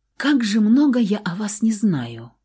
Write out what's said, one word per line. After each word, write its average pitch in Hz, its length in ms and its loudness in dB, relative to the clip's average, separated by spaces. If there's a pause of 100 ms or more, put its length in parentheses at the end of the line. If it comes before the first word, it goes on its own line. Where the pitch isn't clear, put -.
(160)
как 277 280 0
же 214 180 0
много 247 380 4
я 202 260 0
о 170 80 -6
вас 208 300 -4
не 226 80 2
знаю», 123 640 -4 (120)